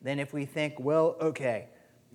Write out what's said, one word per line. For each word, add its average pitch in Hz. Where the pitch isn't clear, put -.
than 135
if 143
we 143
think, 147
"Well, 160
okay, 135